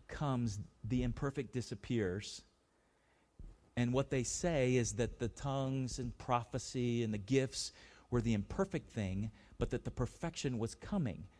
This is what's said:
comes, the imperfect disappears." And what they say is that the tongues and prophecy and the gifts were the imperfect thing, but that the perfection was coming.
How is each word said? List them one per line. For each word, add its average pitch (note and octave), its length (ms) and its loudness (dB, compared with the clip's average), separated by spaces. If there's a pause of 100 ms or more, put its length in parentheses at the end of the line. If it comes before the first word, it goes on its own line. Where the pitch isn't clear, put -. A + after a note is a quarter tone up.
comes, A#2+ 540 0 (240)
the B2 180 2
imperfect C3+ 500 -2
disappears." G#2+ 880 -2 (1300)
And A#2+ 160 2
what C3+ 180 2
they C3 120 2
say B2+ 540 2
is A2+ 180 2
that A2+ 240 0
the A#2 100 0
tongues C3+ 680 -2
and A#2+ 180 -4
prophecy A#2+ 840 0
and A2 100 0
the G#2 60 -2
gifts C3 540 0 (380)
were B2 100 4
the A2+ 120 4
imperfect D#3 560 0
thing, G2+ 420 -2 (280)
but A#2+ 120 0
that - 140 -2
the A#2+ 60 -4
perfection C3+ 680 -2
was A2 160 -2
coming. G2+ 520 -2 (140)